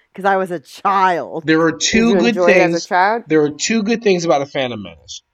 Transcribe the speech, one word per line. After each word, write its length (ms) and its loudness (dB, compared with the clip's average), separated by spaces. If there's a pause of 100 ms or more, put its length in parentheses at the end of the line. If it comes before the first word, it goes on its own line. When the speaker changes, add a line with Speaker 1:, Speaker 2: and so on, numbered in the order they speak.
(160)
Speaker 1:
'cause 100 -8
I 120 2
was 120 -4
a 100 -8
child. 880 -2
Speaker 2:
There 160 2
are 100 2
Speaker 3:
Did 100 -12
Speaker 2:
two 280 2
Speaker 3:
you 60 2
Speaker 2:
good 140 2
Speaker 3:
enjoy 200 2
it 80 6
as 140 4
a 20 -2
Speaker 2:
things. 140 -6
Speaker 3:
child? 400 0
Speaker 2:
There 160 2
are 80 0
two 320 -4
good 200 -2
things 220 0
about 140 2
the 80 -4
Phantom 340 -6
Menace. 400 -18 (120)